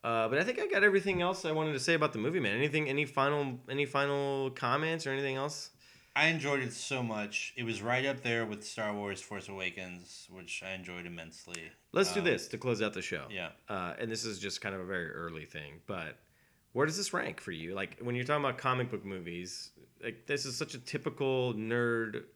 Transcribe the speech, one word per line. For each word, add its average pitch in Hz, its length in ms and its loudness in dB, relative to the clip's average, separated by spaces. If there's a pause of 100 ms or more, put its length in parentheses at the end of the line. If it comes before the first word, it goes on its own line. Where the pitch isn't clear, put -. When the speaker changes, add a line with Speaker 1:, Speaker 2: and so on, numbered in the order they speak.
Speaker 1:
Uh, 117 260 4
but 131 100 4
I 180 40 4
think 247 160 0
I 415 80 0
got 202 160 6
everything 196 380 6
else 180 240 2
I 156 60 2
wanted 156 220 2
to 135 60 0
say 165 140 4
about 151 200 6
the 110 60 -2
movie, 156 200 2
man. 107 160 2
Anything, 147 340 2
any 147 160 2
final, 139 540 2 (100)
any 139 160 0
final 139 680 2
comments 156 540 2
or 135 60 -2
anything 135 240 0
else? 147 360 -4 (440)
Speaker 2:
I 147 120 6
enjoyed 143 340 2
it 120 120 -2
so 127 300 -2
much. 107 540 -2
It 123 60 -2
was 107 180 -2
right 127 240 2
up 127 160 0
there 117 240 2
with 107 200 -6
Star 107 280 -2
Wars 101 280 -2
Force 98 280 -8
Awakens, 90 840 -6
which 90 320 -10
I 95 80 -6
enjoyed 90 340 -8
immensely. 85 560 -10 (300)
Speaker 1:
Let's 185 220 4
do 202 80 2
Speaker 2:
Um, 170 40 0
Speaker 1:
this 143 240 2
to - 80 -6
close 117 240 2
out 107 120 2
the 92 80 -4
show. 73 280 -4
Speaker 2:
Yeah. 90 200 -4 (180)
Speaker 1:
Uh, 90 320 -2
and 113 120 -2
this 110 140 -4
is 104 140 -4
just 95 220 -4
kind 98 120 -4
of 95 80 -6
a 90 40 -6
very 90 260 -2
early 80 340 -6
thing, 76 420 -12
but 82 300 -6 (580)
where 135 100 4
does 160 120 -2
this 196 160 -4
rank - 260 -4
for 92 140 -8
you? 80 200 -6
Like, 98 280 -4
when 120 140 -2
you're 123 100 -2
talking 147 180 2
about 127 140 0
comic 127 340 2
book 104 140 -6
movies, 90 680 -8 (320)
like, 113 240 -8
this 143 180 0
is 123 120 -4
such 156 160 -4
a 139 40 -10
typical 131 760 0
nerd 113 720 2 (100)